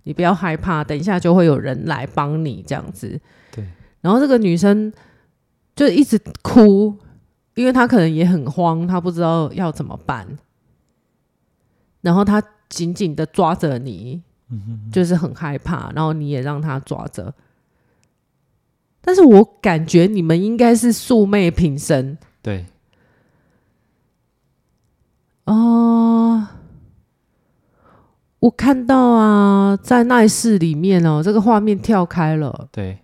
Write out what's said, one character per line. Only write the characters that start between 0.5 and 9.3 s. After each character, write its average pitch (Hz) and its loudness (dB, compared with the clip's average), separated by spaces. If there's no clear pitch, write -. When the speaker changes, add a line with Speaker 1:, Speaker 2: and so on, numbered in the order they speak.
Speaker 1:
怕， 160 -4
等 151 -8
一 143 -8
下 185 -2
就 175 2
会 180 4
有 147 2
人 - -8
来 139 -8
帮 151 -6
你。” 120 -10
这 139 -8
样 - -12
子。 - -14
Speaker 2:
对。 107 -14
Speaker 1:
然 180 0
后 240 2
这 285 0
个 262 4
女 185 0
生 208 0
就 285 0
一 254 4
直 220 -2
哭， 208 4
因 240 -2
为 254 2
她 247 2
可 240 2
能 165 2
也 160 0
很 160 0
慌， 170 -2
她 180 -2
不 175 -6
知 170 -4
道 165 -2